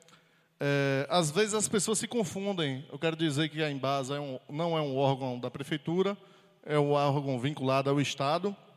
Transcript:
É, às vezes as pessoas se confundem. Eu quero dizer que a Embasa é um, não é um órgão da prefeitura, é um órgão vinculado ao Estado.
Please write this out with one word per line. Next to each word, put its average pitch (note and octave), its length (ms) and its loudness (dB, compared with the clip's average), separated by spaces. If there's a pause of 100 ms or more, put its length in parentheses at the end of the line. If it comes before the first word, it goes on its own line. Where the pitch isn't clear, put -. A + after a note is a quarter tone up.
(600)
É, C#3 500 0
às E3 220 4
vezes G#3 240 0
as G#3 120 0
pessoas A3 300 0
se A3+ 100 -2
confundem. F#3 840 -2
Eu C#3+ 80 -12
quero D#3+ 160 0
dizer D#3 340 0
que D#3 140 -4
a D3+ 80 0
Embasa C#3 460 -2
é - 20 -6
um, C3+ 280 -8
não E3 300 -2
é D#3 40 2
um C#3+ 160 -2
órgão C3+ 420 2
da B2 100 -6
prefeitura, E3 680 -2 (480)
é D3+ 140 0
um C#3+ 140 4
órgão C#3+ 480 2
vinculado C3+ 500 0
ao C#3+ 100 4
Estado. E3 560 0 (220)